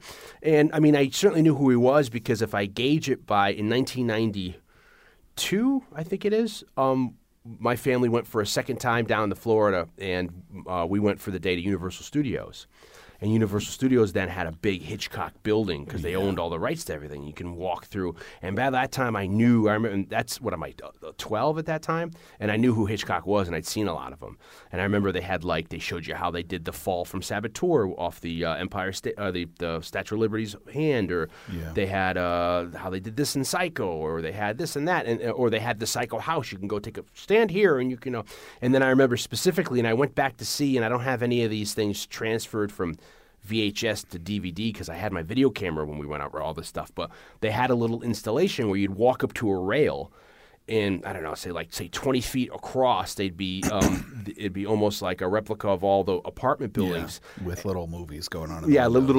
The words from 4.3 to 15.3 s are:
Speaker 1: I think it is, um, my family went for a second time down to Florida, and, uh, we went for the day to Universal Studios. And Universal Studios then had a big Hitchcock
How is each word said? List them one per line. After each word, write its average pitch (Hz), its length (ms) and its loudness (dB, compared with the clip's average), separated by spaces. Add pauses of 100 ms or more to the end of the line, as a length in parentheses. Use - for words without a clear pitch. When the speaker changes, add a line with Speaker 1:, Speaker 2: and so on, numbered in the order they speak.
Speaker 1:
I 156 100 -6
think 190 220 -4
it 202 80 2
is, 220 300 0 (140)
um, 131 380 2 (420)
my 117 180 2
family 123 340 2
went 113 180 2
for 110 140 0
a 101 40 2
second 127 320 -2
time 117 280 2
down 107 240 2
to 92 60 -2
Florida, 104 520 4 (100)
and, 90 320 -2 (380)
uh, 90 200 -2
we 98 120 2
went 104 200 2
for 107 120 -8
the 92 80 -4
day 92 160 0
to 87 60 -2
Universal 92 440 -4
Studios. 110 640 -4 (540)
And 107 120 2
Universal 104 400 2
Studios 120 400 4
then 95 160 0
had 87 180 -4
a 80 60 -6
big 92 280 -2
Hitchcock 87 520 -8 (100)